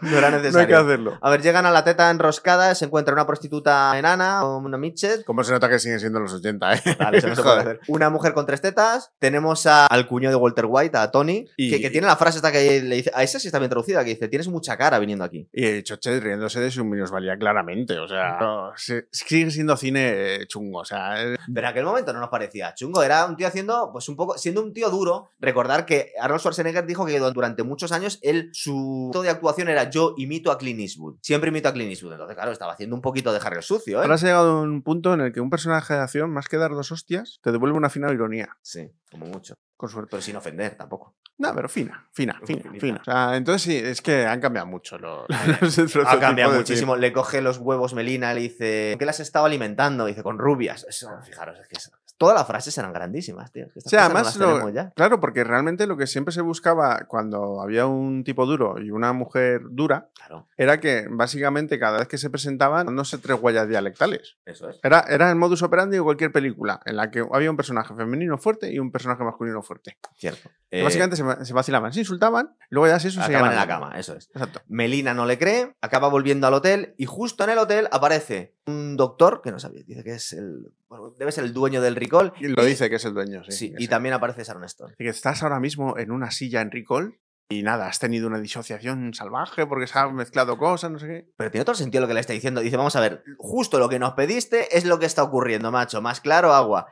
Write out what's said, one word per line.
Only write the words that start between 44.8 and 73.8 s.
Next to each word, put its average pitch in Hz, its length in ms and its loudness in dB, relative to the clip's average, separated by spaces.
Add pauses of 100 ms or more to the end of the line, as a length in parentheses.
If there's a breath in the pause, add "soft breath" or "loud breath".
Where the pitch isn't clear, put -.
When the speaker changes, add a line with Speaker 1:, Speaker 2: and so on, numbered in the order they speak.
Speaker 2:
los, 78 320 -12
<laughs> - 0 -
Speaker 1:
Ha 151 320 2
Speaker 2:
los 160 180 2
otros 151 260 4
Speaker 1:
cambiado 127 300 6
Speaker 2:
tipos 123 180 4
de 127 60 4
Speaker 1:
muchísimo. 120 360 0
Speaker 2:
cine. 123 120 2
Speaker 1:
Le 123 60 2
coge 131 280 -2
los 127 160 -2
huevos 127 360 -2
Melina 123 380 -4
y 120 40 -2
le 120 60 -4
dice, 110 520 -4
"¿Con 113 60 -8
qué 139 60 -2
las 147 140 -4
has 151 80 -12
estado 151 180 2
alimentando?". 127 600 0
Dice, 104 180 -6
"Con 110 140 -6
rubias". 123 500 -2
Eso, - 220 -12 (160)
fijaros, 82 340 -16
es - 80 -20
que - 100 -20
es-, - 140 -16 (260)
todas 185 200 8
las 147 100 2
frases - 300 -6
eran 95 160 -8
grandísimas, 95 580 -10
tío. 127 140 -16
Estas - 220 -20
Speaker 2:
O - 20 -14
sea, 208 120 6
Speaker 1:
cosas - 120 6
no - 60 2
Speaker 2:
además, 233 60 0
Speaker 1:
las - 80 -4 (140)
tenemos 147 160 2
Speaker 2:
lo, 104 60 -4
Speaker 1:
ya. 156 260 -8
Speaker 2:
claro, 202 240 4
porque 127 240 0
realmente 156 440 0
lo 185 100 -4
que 139 100 -2
siempre 143 260 -4
se 170 80 -4
buscaba 165 640 0
cuando 104 540 -4
había 110 260 0
un 135 360 -2
tipo 131 220 0
duro 127 360 0
y 104 100 -8
una 113 200 0
mujer 123 500 -2 (100)
dura 139 420 -2
Speaker 1:
Claro. - 420 -20
Speaker 2:
era 143 240 4
que, 131 300 0
básicamente, 143 680 -2
cada 107 180 2
vez 123 100 -2
que 143 120 -8
se 139 100 -6
presentaban, 143 560 0
dándose 139 320 -6
tres 127 240 -2
huellas 113 260 2
dialectales. 107 800 -2
Speaker 1:
Eso 85 240 -16
es. - 140 -18
Speaker 2:
Era, 147 260 8
era 151 200 6
el 175 60 2
modus 175 280 2
operandi 185 340 2
de 180 60 0
cualquier 151 280 0
película 120 540 -2
en 110 100 -6
la 107 140 -2
que 117 220 -4
había 147 180 2
un 156 80 -4
personaje 123 380 -6
femenino 135 420 -4
fuerte 220 340 -4
y 143 80 -6
un 131 120 -6
personaje 123 320 -4
masculino 113 400 -6
fuerte. - 340 -18 (180)
Speaker 1:
Cierto. - 340 -10 (200)
Speaker 2:
Que 110 120 -4
Speaker 1:
Eh, - 20 0
Speaker 2:
básicamente 175 320 2
se 151 80 -4
va-, 131 220 -4
se 123 80 -12
vacilaban, 127 400 0
se 185 60 -4
insultaban, 226 560 -2 (140)
luego 147 180 4
ya 165 120 6
se 170 100 -4
eso 185 120 -8
se - 60 -2
Speaker 1:
acaban 139 140 4
Speaker 2:
iban 123 100 4
Speaker 1:
en 117 60 0
la 104 60 2
Speaker 2:
a 95 40 -2
Speaker 1:
cama, 80 320 -6